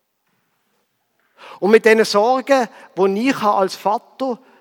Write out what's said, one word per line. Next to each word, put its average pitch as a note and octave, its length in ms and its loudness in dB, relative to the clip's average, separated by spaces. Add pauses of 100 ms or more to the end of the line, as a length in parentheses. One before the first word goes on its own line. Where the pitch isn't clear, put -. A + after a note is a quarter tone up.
(1600)
Und F#3+ 120 0
mit A3 120 4
diesen A3 220 4
Sorgen, B3+ 640 0 (260)
die G3 340 0
ich - 120 -4
habe G#3 160 0
als F#3+ 180 -2
Vater, A#3 640 -6 (240)